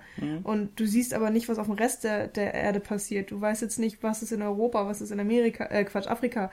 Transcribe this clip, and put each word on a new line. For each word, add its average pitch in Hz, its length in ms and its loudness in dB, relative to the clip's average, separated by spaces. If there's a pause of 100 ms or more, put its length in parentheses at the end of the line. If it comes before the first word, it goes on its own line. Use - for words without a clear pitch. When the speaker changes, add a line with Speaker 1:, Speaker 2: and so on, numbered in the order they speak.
(200)
Speaker 1:
Mhm. 151 240 -2
Speaker 2:
Und 208 360 -2
du 220 80 2
siehst 240 260 2
aber 220 160 2
nicht, 226 200 2
was 220 100 -2
auf 208 80 -4
dem 208 80 0
Rest 233 280 0
der, 208 240 0
der 208 280 -2
Erde 202 240 2
passiert. 202 500 -4
Du 202 100 -8
weißt 214 220 0
jetzt 220 160 -4
nicht, 226 240 -2
was 220 220 -2
ist 220 80 -6
in 214 100 -2
Europa, 208 460 2
was 208 140 -4
ist 208 100 -8
in 202 80 -4
Amerika, 226 460 2
äh, 202 180 2
Quatsch, 202 240 -4
Afrika. 226 460 -2